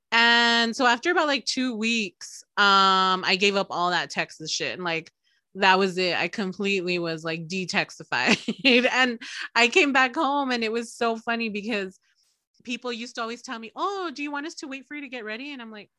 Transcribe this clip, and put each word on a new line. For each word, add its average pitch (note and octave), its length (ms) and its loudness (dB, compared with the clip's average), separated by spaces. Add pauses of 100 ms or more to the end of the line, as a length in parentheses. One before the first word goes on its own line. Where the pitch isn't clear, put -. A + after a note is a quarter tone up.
(120)
And A#3 640 4
so C4 100 2
after A#3+ 260 2
about, E4+ 160 2
like, C#4 180 -2
two B3+ 300 -2
weeks, A3 680 -4 (140)
um, F#3+ 680 4
I F#3+ 140 2
gave G3+ 160 2
up G3 140 0
all F3 220 0
that D#3 180 -2
Texas D#3+ 420 -8
shit. C3 220 -4
And, F3+ 100 -8
like, E3 280 -4 (440)
that F#3+ 220 6
was F#3+ 200 0
it. F3 200 0
I E3 100 0
completely F#3+ 720 -2
was, E3 240 -4
like, E3 240 -6
de-Texified. F3 880 0
<laughs> B3 540 2
And B3 280 0 (360)
I A#3+ 120 4
came C#4+ 260 4
back C4 220 2
home, C#4+ 360 0
and A#3 120 -2
it A3 80 -2
was A#3 220 -6
so A#3 240 0
funny A#3 320 -4
because G3+ 500 -6 (640)
people A#3+ 280 -8
used A#3+ 240 -12
to A#3+ 60 -6
always A#3 200 -10
tell A#3+ 180 -10
me, A3+ 160 -16
"Oh, F4+ 380 -4
do D4 100 -10
you D4 80 -8
want C#4+ 160 -6
us E4+ 80 -14
to D#4+ 120 -12
wait C4+ 200 -12
for D4 80 -12
you D4 60 -12
to C#4 60 -12
get A#3+ 180 -12
ready?" B3 260 -10
And B3+ 100 -14
I'm A3 100 -16
like G#3 260 -20